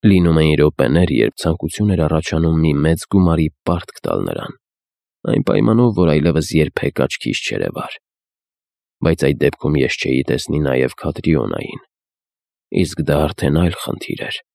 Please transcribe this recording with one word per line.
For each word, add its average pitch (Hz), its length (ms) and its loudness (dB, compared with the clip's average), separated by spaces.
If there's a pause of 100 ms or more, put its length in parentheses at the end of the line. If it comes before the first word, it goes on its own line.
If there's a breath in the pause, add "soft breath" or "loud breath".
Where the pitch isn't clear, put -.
Լինում 87 360 4
էին 78 140 4
րոպեներ, 76 580 2
երբ 55 240 0
ցանկություն 85 560 -2
էր 87 120 2
առաջանում 80 560 0
մի 80 160 2
մեծ 80 300 0
գումարի 82 420 2 (120)
պարտք - 400 -4
տալ 50 240 -4
նրան, - 300 -8 (720)
այն - 180 0
պայմանով, 113 480 2
որ 90 200 2
այլևս 76 400 0
երբեք 73 520 0
աչքիս - 380 -4
չերևար։ 50 560 -6 (1040)
Բայց 82 220 0
այդ 71 160 2
դեպքում 73 360 0
ես 65 220 0
չէի 67 260 0
տեսնի 67 360 -2
նաև 65 360 0
Քատրիոնային, 57 880 -2 (880)
իսկ 85 320 -2
դա 71 140 0
արդեն 73 420 0
այլ 85 160 0
խնդիր - 480 -8
էր - 160 -10 (160)